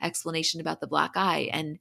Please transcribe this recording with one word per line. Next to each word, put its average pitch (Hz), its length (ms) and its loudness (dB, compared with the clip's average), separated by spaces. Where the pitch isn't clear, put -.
explanation 165 580 -2
about 160 200 -4
the - 80 -6
black 151 280 2
eye, 175 380 2
and 156 280 -4